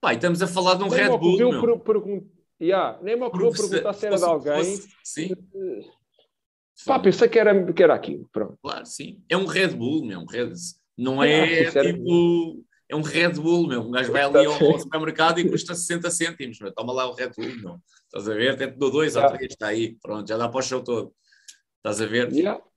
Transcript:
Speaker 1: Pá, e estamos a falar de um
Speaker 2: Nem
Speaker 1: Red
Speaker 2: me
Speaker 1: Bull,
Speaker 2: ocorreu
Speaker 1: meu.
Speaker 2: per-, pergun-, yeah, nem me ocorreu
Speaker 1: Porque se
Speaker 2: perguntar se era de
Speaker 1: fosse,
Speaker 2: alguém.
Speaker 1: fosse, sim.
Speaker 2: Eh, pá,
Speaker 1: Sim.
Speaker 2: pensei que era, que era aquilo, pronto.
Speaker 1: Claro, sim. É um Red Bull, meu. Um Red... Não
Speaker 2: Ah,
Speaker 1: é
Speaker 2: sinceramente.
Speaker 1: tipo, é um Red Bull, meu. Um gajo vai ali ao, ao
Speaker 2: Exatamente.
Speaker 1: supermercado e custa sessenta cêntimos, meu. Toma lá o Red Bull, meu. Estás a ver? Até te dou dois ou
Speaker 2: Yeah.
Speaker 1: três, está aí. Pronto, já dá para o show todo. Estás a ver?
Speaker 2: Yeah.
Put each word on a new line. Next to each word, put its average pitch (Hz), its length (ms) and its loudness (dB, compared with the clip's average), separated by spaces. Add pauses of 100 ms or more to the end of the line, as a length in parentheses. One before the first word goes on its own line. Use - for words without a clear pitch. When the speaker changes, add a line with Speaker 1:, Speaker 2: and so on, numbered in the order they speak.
Speaker 1:
Pá, 175 120 0
e 117 40 0
estamos 170 260 0
a 190 40 0
falar 180 280 2
de 185 100 -2
um 196 40 -2
Speaker 2:
Nem 170 100 2
Speaker 1:
Red 208 120 4
Speaker 2:
me 240 80 2
Speaker 1:
Bull, 175 160 4
Speaker 2:
ocorreu 233 160 4
Speaker 1:
meu. 127 100 0 (180)
Speaker 2:
per-, - 20 -10
pergun-, 196 480 -2 (320)
yeah, 165 420 0
nem 202 140 -4
me 247 80 -2
ocorreu 196 240 0
Speaker 1:
Porque 214 140 -2
se 208 80 -2
Speaker 2:
perguntar 196 220 -2
se 202 140 -6
era 202 100 0
de 175 60 2
Speaker 1:
fosse, 175 100 2
Speaker 2:
alguém. 147 320 0
Speaker 1:
fosse, 196 240 -6 (160)
sim. 175 280 -8
Speaker 2:
Eh, 185 480 -10 (1040)
pá, 269 100 2
Speaker 1:
Sim. - 60 -2
Speaker 2:
pensei 196 260 4
que 233 100 4
era, 196 340 4
que 170 100 4
era 151 120 8
aquilo, - 380 -8
pronto. 107 300 -6
Speaker 1:
Claro, - 240 -10
sim. - 420 -16
É 165 80 0
um 190 100 0
Red 175 220 0
Bull, 135 360 -4
meu. 95 160 -8
Um 90 60 -14
Red... 110 260 -6 (440)
Não 131 240 -2
Speaker 2:
Ah, 143 80 6
Speaker 1:
é 160 380 4
Speaker 2:
sinceramente. 156 320 2
Speaker 1:
tipo, 170 640 2 (260)
é - 60 -4
um 156 60 -2
Red 160 320 0
Bull, 165 340 2
meu. 120 140 -2
Um 113 80 -8
gajo 123 220 -2
vai 139 100 2
ali 143 160 6
ao, 143 60 10
ao 151 80 2
Speaker 2:
Exatamente. 151 300 4
Speaker 1:
supermercado 160 580 0
e 165 100 2
custa - 240 -4
sessenta 175 360 -6
cêntimos, 165 480 -6
meu. 98 140 -12
Toma 120 200 -8
lá 127 160 -2
o 120 60 -10
Red 127 220 -8
Bull, 123 200 -10
meu. 90 200 -14 (300)
Estás 101 220 -10
a 110 60 -2
ver? 117 180 0
Até 135 160 -4
te 131 100 -16
dou 135 120 0
dois 147 240 0
ou 143 60 2
Speaker 2:
Yeah. 139 160 4
Speaker 1:
três, 131 160 -10
está - 160 -10
aí. 110 320 -4
Pronto, 104 280 -10
já 110 100 -4
dá 117 100 -2
para 120 100 -4
o 131 40 -2
show 131 200 -4
todo. 113 300 -6 (640)
Estás 107 240 -6
a 110 60 -2
ver? 120 260 -2
Speaker 2:
Yeah. 185 300 -2 (140)